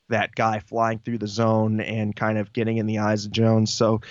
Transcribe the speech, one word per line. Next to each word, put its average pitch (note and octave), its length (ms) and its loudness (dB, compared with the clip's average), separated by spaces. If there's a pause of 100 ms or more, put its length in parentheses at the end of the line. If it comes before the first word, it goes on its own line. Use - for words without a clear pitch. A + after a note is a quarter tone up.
that A2 260 -2
guy A2 240 0
flying A2+ 400 -2
through A#2 200 -6
the G#2 80 -4
zone A2 520 2
and G#2+ 380 -2
kind A2 200 0
of G#2 140 -4
getting A2+ 260 -2
in G#2+ 80 -2
the G#2+ 140 -2
eyes G#2 260 0
of G#2 60 -10
Jones. A2 420 2
So, A2 380 2